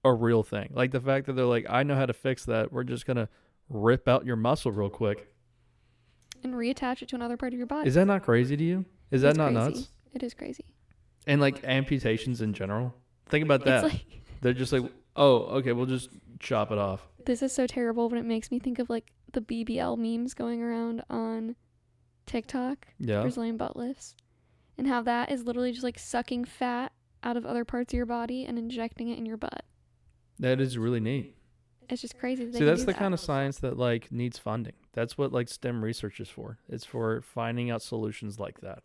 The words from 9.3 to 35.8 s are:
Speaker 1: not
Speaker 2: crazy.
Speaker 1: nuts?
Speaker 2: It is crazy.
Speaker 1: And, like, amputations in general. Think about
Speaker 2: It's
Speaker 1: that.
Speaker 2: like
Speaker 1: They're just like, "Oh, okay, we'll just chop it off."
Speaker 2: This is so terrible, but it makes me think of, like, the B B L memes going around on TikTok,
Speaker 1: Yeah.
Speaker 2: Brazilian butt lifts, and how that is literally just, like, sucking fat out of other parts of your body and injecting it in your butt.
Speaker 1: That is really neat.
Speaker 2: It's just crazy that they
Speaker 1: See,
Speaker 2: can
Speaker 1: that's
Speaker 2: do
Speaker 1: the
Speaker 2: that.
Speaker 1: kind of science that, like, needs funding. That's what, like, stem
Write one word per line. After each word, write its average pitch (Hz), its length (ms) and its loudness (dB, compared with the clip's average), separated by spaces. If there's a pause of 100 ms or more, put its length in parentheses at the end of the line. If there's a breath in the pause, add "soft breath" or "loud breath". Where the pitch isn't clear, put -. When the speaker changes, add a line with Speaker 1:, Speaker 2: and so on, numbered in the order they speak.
Speaker 1:
not 147 160 4
Speaker 2:
crazy. 117 160 4 (100)
Speaker 1:
nuts? 269 100 -10 (240)
Speaker 2:
It 262 100 -6
is 240 100 -6
crazy. - 320 -12 (600)
Speaker 1:
And, 143 160 6
like, 139 220 2
amputations 131 760 0
in 107 120 0
general. 107 420 -2 (320)
Think 151 180 2
about 139 160 4
Speaker 2:
It's - 40 -6
Speaker 1:
that. 131 180 6
Speaker 2:
like - 400 -2 (180)
Speaker 1:
They're 123 120 4
just 127 180 0
like, 131 120 2 (320)
"Oh, 139 220 8 (200)
okay, 123 160 0
we'll 123 140 0
just 131 220 -2 (300)
chop 107 320 0
it 104 60 0
off." 98 300 -2 (180)
Speaker 2:
This 240 160 0
is 269 100 -2
so 254 140 0
terrible, 233 420 -2
but 233 120 -2
it 233 60 -6
makes 226 260 -4
me 240 80 -2
think 247 180 -4
of, 240 120 -2
like, 226 220 -6 (220)
the 247 80 0
B 226 220 -6
B 226 160 -2
L 233 180 -2
memes 233 380 -2
going 233 260 -4
around 233 480 -4
on 226 460 -4 (720)
TikTok, 254 600 -4 (120)
Speaker 1:
Yeah. 107 220 0
Speaker 2:
Brazilian 233 360 -2
butt - 180 -6
lifts, - 400 -10 (640)
and 254 100 -2
how 247 140 2
that 240 300 0
is 247 120 -4
literally 247 280 0
just, 247 120 -6
like, 247 140 -4
sucking 240 480 -4
fat 247 480 -4 (300)
out 240 120 -2
of 233 120 -2
other 240 180 -2
parts 247 280 -4
of 240 40 0
your 240 80 0
body 240 400 -4
and 233 140 -4
injecting 233 500 -6
it 240 80 -4
in 226 80 -6
your 220 120 -6
butt. - 280 -8 (720)
Speaker 1:
That 131 220 2
is 123 160 0
really 117 220 2
neat. 123 360 -2 (540)
Speaker 2:
It's 247 120 -4
just - 180 -14
crazy 254 260 -2
that 240 60 -10
they 240 60 -6
Speaker 1:
See, - 20 -4
Speaker 2:
can 147 80 6
Speaker 1:
that's 180 140 6
Speaker 2:
do 254 60 0
Speaker 1:
the 196 60 0
Speaker 2:
that. - 60 -6
Speaker 1:
kind 196 140 2
of 165 60 -2
science 139 400 -2
that, 131 180 -4
like, 120 340 0
needs 120 260 -4
funding. 110 360 -6 (200)
That's 117 240 -4
what, 139 140 0
like, 123 180 0
stem 120 340 -4